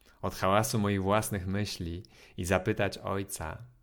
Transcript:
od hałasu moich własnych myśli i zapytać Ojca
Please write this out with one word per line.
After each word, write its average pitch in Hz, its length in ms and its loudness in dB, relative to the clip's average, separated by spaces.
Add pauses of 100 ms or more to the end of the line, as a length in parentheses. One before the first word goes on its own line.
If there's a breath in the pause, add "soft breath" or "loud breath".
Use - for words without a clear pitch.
(220 soft breath)
od 98 140 -2
hałasu 107 440 4
moich 101 220 2
własnych 98 460 0
myśli 95 560 -4 (340 loud breath)
i 92 80 -4
zapytać 101 520 2
Ojca 98 600 -6 (260)